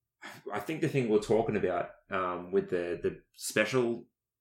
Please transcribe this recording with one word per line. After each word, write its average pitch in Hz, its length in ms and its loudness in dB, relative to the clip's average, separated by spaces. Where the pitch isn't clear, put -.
I 104 60 -4
think 156 220 -4
the 156 80 2
thing 131 200 2
we're 107 120 6
talking 110 360 2
about, 87 340 0
um, 90 400 -2
with 95 200 2
the, 85 300 -2
the 87 200 -4
special 117 720 0